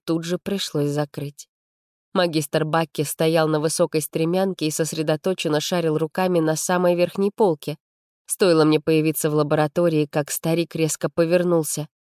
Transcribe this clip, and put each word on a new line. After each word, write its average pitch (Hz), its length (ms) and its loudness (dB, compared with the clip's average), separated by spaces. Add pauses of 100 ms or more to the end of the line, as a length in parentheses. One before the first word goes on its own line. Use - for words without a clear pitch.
тут 165 200 -2
же 175 160 -4
пришлось 156 500 -4
закрыть. 143 580 -8 (680)
Магистр 160 520 0
Бакки 160 380 -2
стоял 160 440 0
на 156 120 0
высокой 156 420 0
стремянке 170 680 -2
и 156 40 -2
сосредоточенно 156 880 -2
шарил 165 380 -2
руками 175 420 0
на 160 160 2
самой 180 400 2
верхней 175 400 0
полке. 156 420 0 (480)
Стоило 165 380 4
мне 156 160 4
появиться 156 500 0
в 151 60 -2
лаборатории, 151 720 2
как 143 240 -4
старик 165 440 -2
резко 160 340 -2
повернулся. 170 800 0 (140)